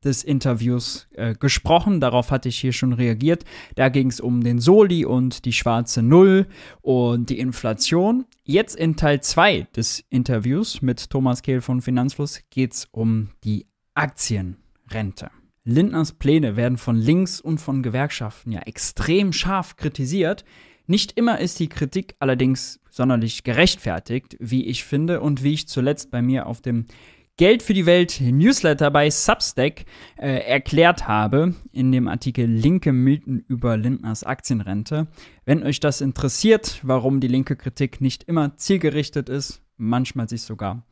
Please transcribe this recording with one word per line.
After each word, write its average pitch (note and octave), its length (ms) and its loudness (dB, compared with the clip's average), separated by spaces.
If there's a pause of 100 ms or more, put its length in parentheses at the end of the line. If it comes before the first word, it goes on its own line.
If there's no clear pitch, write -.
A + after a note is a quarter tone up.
des C3+ 200 -2
Interviews, B2 880 -2
äh, A2+ 220 -4
gesprochen. E3+ 680 2
Darauf B2 320 2
hatte C3 160 -2
ich A#2+ 100 -6
hier C3 140 -2
schon B2+ 200 0
reagiert. B2 520 0 (320)
Da C3 120 4
ging's C3 300 0
um B2 240 0
den A#2+ 160 2
Soli F3 460 6
und B2+ 400 -2
die A#2+ 80 -2
schwarze A#2 500 -2
Null F#3+ 460 6 (340)
und A#2+ 480 0
die C3+ 80 -4
Inflation. D#3+ 880 0 (180)
Jetzt F#3+ 320 0
in D#3+ 220 0
Teil D3 240 2
zwei E3+ 560 2
des - 320 -4
Interviews B2+ 760 -2
mit B2+ 260 -4
Thomas C3 340 0
Kehl B2+ 180 -2
von B2+ 220 -2
Finanzfluss B2+ 580 -2 (100)
geht's - 400 -4
um A2+ 380 -2 (160)
die G#2+ 240 -4 (300)
Aktienrente. G2+ 1300 -6 (340)
Lindners D#3 480 0
Pläne C#3 420 0
werden A#2+ 220 -2
von A#2 200 -2
links D#3+ 440 0
und D#3 220 -6
von C3+ 200 -4
Gewerkschaften B2 680 -6
ja F#2 80 -6
extrem F3 720 -2
scharf F#3 440 -4
kritisiert. D#3 680 -4 (420)
Nicht - 300 0
immer A#3 240 0
ist - 200 -4
die D#3+ 100 -4
Kritik - 480 -6
allerdings C3 600 -2 (120)
sonderlich A#2+ 520 -2
gerechtfertigt, B2 960 -2
wie B2 280 -2
ich - 180 -6
finde D#3+ 380 -2
und C#3+ 200 0
wie C#3+ 120 2
ich D3 120 -8
zuletzt C#3 440 -4
bei A#2+ 100 -4
mir B2+ 240 0
auf A#2 160 -10
dem A#2 240 -4 (540)
Geld G#3+ 240 6
für - 100 0
die F#3 140 2
Welt F3 340 4
Newsletter D3 680 4
bei D3 180 4
Substack, - 800 -2 (320)
äh, C3+ 280 -4
erklärt D3+ 640 2
habe, B2 460 2 (180)
in C3 180 0
dem B2+ 160 2
Artikel B2 380 -4
Linke B2+ 480 2
Mythen C3 560 0
über A#2+ 300 -2
Lindners A2+ 460 -4
Aktienrente. A#2 840 -4 (400)
Wenn D3 160 2
euch C#3 180 -4
das C#3+ 220 -2
interessiert, C#3+ 800 0
warum C3 380 0
die C3 80 -2
linke C3 280 0
Kritik - 460 -6
nicht - 220 -4
immer D#3 340 -2
zielgerichtet D3+ 720 -2
ist, C#3 320 -8 (160)
manchmal A#2+ 500 -4
sich A#2 140 -8
sogar G#2 500 -8